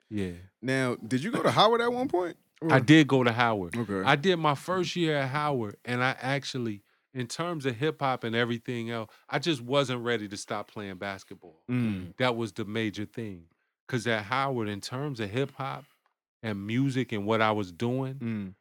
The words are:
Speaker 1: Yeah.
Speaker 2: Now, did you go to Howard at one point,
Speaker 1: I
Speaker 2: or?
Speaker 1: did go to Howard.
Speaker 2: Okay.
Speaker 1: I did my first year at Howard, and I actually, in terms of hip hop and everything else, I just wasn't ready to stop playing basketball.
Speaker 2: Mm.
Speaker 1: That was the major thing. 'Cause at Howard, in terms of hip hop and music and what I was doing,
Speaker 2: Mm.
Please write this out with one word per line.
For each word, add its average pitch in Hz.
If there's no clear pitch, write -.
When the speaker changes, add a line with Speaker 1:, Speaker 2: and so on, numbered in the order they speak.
Speaker 1:
Yeah. 95
Speaker 2:
Now, 131
did 127
you 226
go -
to -
Howard 214
at 240
one 254
point, 359
Speaker 1:
I 147
Speaker 2:
or? -
Speaker 1:
did 143
go 131
to 120
Howard. 113
Speaker 2:
Okay. 101
Speaker 1:
I 139
did 175
my 151
first 175
year 160
at 135
Howard, 139
and 123
I 131
actually, 123
in 127
terms 165
of 123
hip 147
hop 131
and 113
everything 117
else, 113
I 147
just 139
wasn't 127
ready 117
to 98
stop -
playing 98
basketball. 95
Speaker 2:
Mm. 107
Speaker 1:
That 123
was 113
the 113
major 104
thing. 98
'Cause 113
at 110
Howard, 127
in 104
terms 135
of 104
hip 135
hop 135
and 101
music 127
and 101
what 110
I 110
was 104
doing, 131
Speaker 2:
Mm. 107